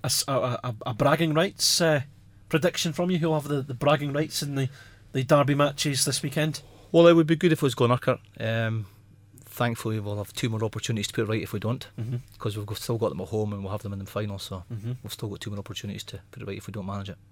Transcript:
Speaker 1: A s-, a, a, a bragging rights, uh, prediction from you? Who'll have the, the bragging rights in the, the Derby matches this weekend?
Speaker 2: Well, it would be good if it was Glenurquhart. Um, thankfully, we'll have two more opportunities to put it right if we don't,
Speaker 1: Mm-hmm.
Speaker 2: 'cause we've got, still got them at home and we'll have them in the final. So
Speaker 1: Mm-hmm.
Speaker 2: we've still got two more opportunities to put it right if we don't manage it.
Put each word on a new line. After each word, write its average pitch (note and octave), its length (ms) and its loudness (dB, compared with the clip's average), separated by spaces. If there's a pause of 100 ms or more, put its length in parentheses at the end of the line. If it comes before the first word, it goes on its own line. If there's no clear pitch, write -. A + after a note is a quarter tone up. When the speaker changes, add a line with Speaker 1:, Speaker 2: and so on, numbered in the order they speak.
Speaker 1:
A C#3+ 40 -2
s-, - 200 0
a, C#3 60 -2 (300)
a, A#2+ 200 -6
a A#2+ 120 -6
bragging D3+ 400 4
rights, - 440 2
uh, D#3 220 4 (480)
prediction E3+ 420 2
from F3 200 0
you? F3 80 2
Who'll D#3+ 200 2
have C#3+ 80 -6
the, C#3+ 140 0
the C3+ 140 -8
bragging C#3+ 380 2
rights D3+ 280 -2
in C#3+ 140 -4
the, C3+ 120 0 (460)
the C3 100 0
Derby C#3+ 300 6
matches C#3+ 520 0
this C3+ 180 -2
weekend? D3+ 380 -2 (300)
Speaker 2:
Well, E3+ 160 10
it E3+ 60 12
would D#3+ 140 8
be E3 80 4
good D#3+ 160 4
if D3+ 80 2
it - 40 0
was C3 120 2
Glenurquhart. B2 440 2 (200)
Um, A2+ 480 -2 (580)
thankfully, A2+ 540 -2
we'll G#2 180 -4
have G2+ 160 -8
two B2 160 -2
more A2 140 -2
opportunities G#2+ 460 -2
to - 40 -12
put A#2 120 0
it G2+ 40 -6
right A2 140 0
if - 100 -8
we G#2 60 -4
don't, A2+ 280 -4 (120)
Speaker 1:
Mm-hmm. A#2+ 160 -6 (240)
Speaker 2:
'cause G#2 180 -6
we've G#2 80 -8
got, G#2 140 -8
still A#2+ 180 -4
got A2 120 0
them F2+ 120 -6
at F#2 60 -8
home G#2+ 260 -2
and G2 80 -8
we'll F#2+ 100 -6
have G#2 120 -6
them G2+ 100 -8
in G2 60 -8
the G2 60 -10
final. G#2 340 -6
So F#2 240 -10 (100)
Speaker 1:
Mm-hmm. A2+ 200 -8 (100)
Speaker 2:
we've G2+ 100 -12
still A2 160 -8
got G2+ 120 -10
two G2+ 100 -8
more G#2 80 -8
opportunities G2+ 460 -10
to - 140 -14 (120)
put - 100 -16
it G2 60 -10
right G2+ 100 -8
if - 80 -14
we G#2 80 -12
don't G2+ 140 -8
manage G2+ 220 -6
it. F2 80 -12 (140)